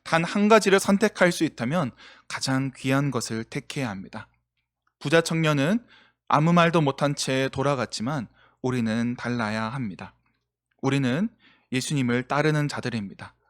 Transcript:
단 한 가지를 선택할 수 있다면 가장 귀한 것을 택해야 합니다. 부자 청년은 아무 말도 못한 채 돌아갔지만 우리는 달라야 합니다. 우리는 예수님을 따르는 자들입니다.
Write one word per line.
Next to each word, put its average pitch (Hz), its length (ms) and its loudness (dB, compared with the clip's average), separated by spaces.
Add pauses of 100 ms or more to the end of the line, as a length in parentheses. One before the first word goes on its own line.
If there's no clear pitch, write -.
단 165 200 0
한 208 240 0
가지를 202 320 6
선택할 202 520 2
수 170 120 -2
있다면 135 480 -2 (360)
가장 131 500 -2
귀한 135 340 0
것을 113 320 -4
택해야 139 460 -8
합니다. 98 380 -12 (720)
부자 160 220 4
청년은 160 640 0 (420)
아무 156 260 4
말도 170 280 4
못한 143 340 0
채 131 360 -2
돌아갔지만 135 760 -2 (340)
우리는 120 560 -2
달라야 113 480 -4
합니다. 113 480 -10 (680)
우리는 135 480 0 (420)
예수님을 127 560 -2
따르는 147 400 2
자들입니다. 113 680 -8 (140)